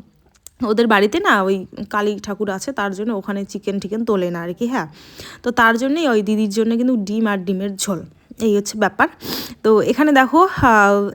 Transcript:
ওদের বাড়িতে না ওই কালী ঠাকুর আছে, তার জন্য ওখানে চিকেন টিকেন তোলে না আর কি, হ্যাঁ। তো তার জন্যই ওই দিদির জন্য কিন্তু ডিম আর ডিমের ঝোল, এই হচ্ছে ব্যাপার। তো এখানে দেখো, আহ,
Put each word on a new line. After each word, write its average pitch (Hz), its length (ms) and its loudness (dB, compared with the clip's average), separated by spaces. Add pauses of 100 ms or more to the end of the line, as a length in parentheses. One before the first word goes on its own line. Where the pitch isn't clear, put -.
(640)
ওদের 220 220 2
বাড়িতে 214 340 2
না 277 220 2
ওই 190 240 -2 (240)
কালী 208 320 -2
ঠাকুর 202 280 -6
আছে, 190 220 -8
তার 202 220 -4
জন্য 214 180 -6
ওখানে 196 320 -6
চিকেন 196 360 -6
টিকেন 214 240 -6
তোলে 190 260 0
না 170 120 -6
আর 175 120 -8
কি, 233 120 -4
হ্যাঁ। 233 200 -4 (560)
তো 240 80 -2
তার 233 260 4
জন্যই 277 320 0
ওই 220 140 2
দিদির 214 260 0
জন্য 226 280 0
কিন্তু 247 200 0
ডিম 214 300 -2
আর 202 120 0
ডিমের 190 380 -4
ঝোল, 185 260 -6 (360)
এই 220 180 2
হচ্ছে 208 220 -4
ব্যাপার। 208 300 0 (540)
তো 220 180 4
এখানে 294 320 2
দেখো, 277 320 4
আহ, 202 720 4